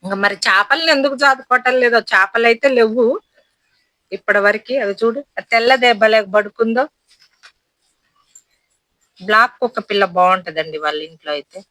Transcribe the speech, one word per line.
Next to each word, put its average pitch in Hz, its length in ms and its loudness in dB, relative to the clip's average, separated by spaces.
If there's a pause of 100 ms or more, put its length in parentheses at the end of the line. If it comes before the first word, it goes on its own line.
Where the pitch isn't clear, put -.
ఇంకా 190 120 -6
మరి 202 240 -2
చేపలను 269 520 0
ఎందుకు 277 240 0
జాదుకోవటం 254 600 0
లేదో, 233 300 0
చేపలు 220 400 0
అయితే 233 220 2
లేవు 233 360 2 (1040)
ఇప్పటి 202 280 -2
వరకు. 214 380 -2
అవి 202 180 -2
చూడు, 226 260 -2 (120)
ఆ - 120 -12
తెల్లదే 240 480 4
భలే 220 260 2 (100)
పడుకుందో. 220 540 0 (2250)
బ్లాక్ 214 380 2
కుక్క 233 240 -4
పిల్ల 202 300 -2
బాగుంటదండి 175 640 0
వాళ్ళ 151 260 -4
ఇంట్లో 160 280 -14
అయితే. 147 280 -10 (120)